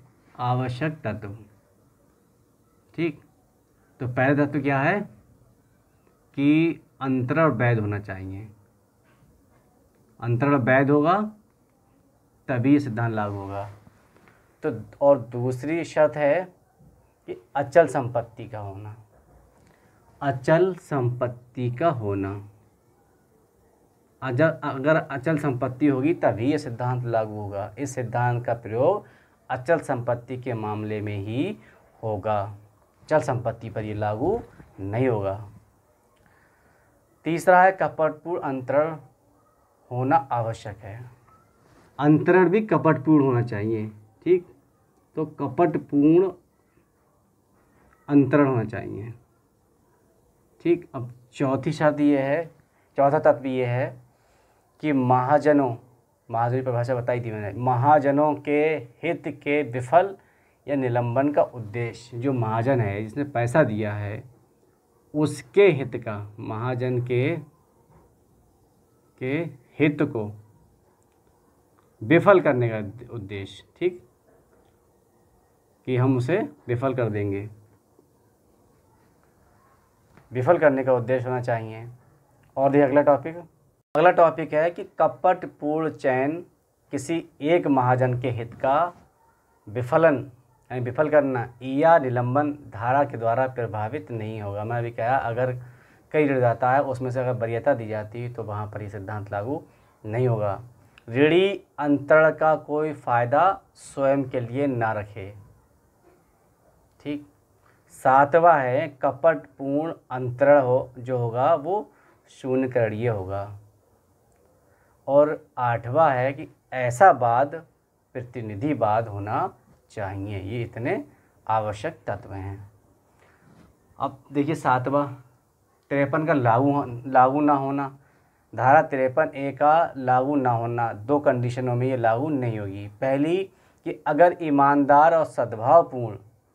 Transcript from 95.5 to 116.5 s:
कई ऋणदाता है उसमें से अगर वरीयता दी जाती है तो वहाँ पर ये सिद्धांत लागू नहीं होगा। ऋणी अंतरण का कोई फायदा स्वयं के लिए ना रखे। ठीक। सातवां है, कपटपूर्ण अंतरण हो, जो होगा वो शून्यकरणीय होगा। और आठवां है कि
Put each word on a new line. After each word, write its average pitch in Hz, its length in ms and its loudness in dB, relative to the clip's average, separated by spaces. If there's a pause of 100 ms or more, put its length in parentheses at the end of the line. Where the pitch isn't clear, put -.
कई 151 160 2
ऋणदाता 123 440 2
है 139 120 2
उसमें 127 260 -6
से 120 100 -4
अगर 117 200 -2
वरीयता 117 340 0
दी 117 140 -6
जाती 107 340 -8
है 120 120 -10
तो 117 80 -10
वहाँ 104 240 -8
पर 107 160 -12
ये 104 60 -10
सिद्धांत 104 440 -10
लागू 113 300 -6 (420)
नहीं 123 240 -2
होगा। 104 320 -2 (480)
ऋणी 160 560 2 (140)
अंतरण 151 560 4
का 156 220 2
कोई 151 360 -4
फायदा 135 680 0 (140)
स्वयं 139 500 -2
के 127 160 -4
लिए 123 260 -4
ना 117 260 -2
रखे। 101 420 -10 (1700)
ठीक। 147 260 -10 (640)
सातवां 143 720 6
है, 131 280 -2
कपटपूर्ण 143 1080 -2 (160)
अंतरण 127 520 4
हो, 127 360 0
जो 127 200 -4
होगा 120 360 2
वो 165 360 -4 (380)
शून्यकरणीय 123 800 -2
होगा। 101 500 -6 (1500)
और 147 380 4 (120)
आठवां 123 540 2
है 131 200 0
कि 151 160 -12 (240)